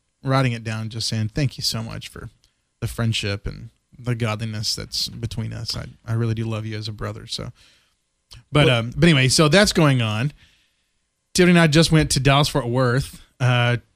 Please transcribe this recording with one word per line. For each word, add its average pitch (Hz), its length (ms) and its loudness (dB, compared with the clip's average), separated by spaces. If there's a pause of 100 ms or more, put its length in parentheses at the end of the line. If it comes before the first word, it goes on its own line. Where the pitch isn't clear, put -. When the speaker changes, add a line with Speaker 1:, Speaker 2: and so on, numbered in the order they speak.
(240)
Speaker 1:
writing 135 280 2
it 117 120 -10
down, 110 240 -8
just 110 180 -8
saying, 110 280 -2
"Thank 143 240 -2
you 131 40 -10
so 113 200 -4
much 110 260 -12
for - 220 -16 (500)
the 120 60 -4
friendship 107 600 -4
and 117 220 -10 (300)
the 120 160 -6
godliness 110 600 -6
that's - 340 -8
between 113 440 -8
us. 113 240 -10
I, - 120 -12 (180)
I 113 80 -4
really 113 180 -2
do 113 140 -4
love 110 180 -6
you 110 140 -10
as 107 100 -10
a 110 40 -10
brother." 107 340 -12
So, 110 260 -10 (1000)
but, 139 180 6
Speaker 2:
Well 123 120 4
Speaker 1:
um, 120 160 -6
but 143 100 4
anyway, 139 220 6
so 156 200 4
that's 196 260 6
going 143 260 4
on. 113 320 -2 (1000)
Tiffany 180 160 6
and 175 80 6
I 165 80 6
just 160 260 4
went 151 200 4
to 139 80 0
Dallas-Fort 139 460 2
Worth, 123 540 -2 (180)
uh, 120 380 2 (200)